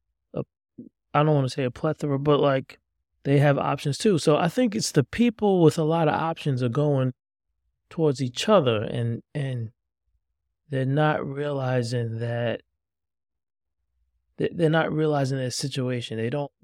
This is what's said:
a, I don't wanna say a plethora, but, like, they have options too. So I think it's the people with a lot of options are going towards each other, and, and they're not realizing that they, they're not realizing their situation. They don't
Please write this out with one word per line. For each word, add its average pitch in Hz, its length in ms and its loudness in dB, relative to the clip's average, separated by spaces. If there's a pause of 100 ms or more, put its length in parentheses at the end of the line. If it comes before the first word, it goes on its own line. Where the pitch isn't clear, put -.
(340)
a, 135 100 -6 (720)
I 147 100 4
don't 151 100 4
wanna 135 140 2
say 135 160 -4
a 123 80 -2
plethora, 139 480 -4
but, 147 220 4
like, 135 380 0 (420)
they 143 160 2
have 143 180 4
options 143 400 -4
too. 202 200 2
So 147 200 4
I - 100 2
think 233 280 0
it's - 160 -4
the 143 120 2
people 214 580 2
with 156 160 6
a 165 60 0
lot 160 240 2
of 143 80 2
options 151 480 -2
are 123 60 0
going 135 440 0 (760)
towards 147 320 -2
each 123 280 -4
other, 127 340 4
and, 117 380 -4 (140)
and 127 360 -6 (1000)
they're 131 160 -2
not 151 400 0
realizing 127 960 -4
that 117 420 -4 (1800)
they, 156 160 -2
they're 160 160 2
not 160 240 0
realizing 143 440 0
their 127 140 -4
situation. 127 680 -6
They 113 120 -4
don't 143 220 -6 (120)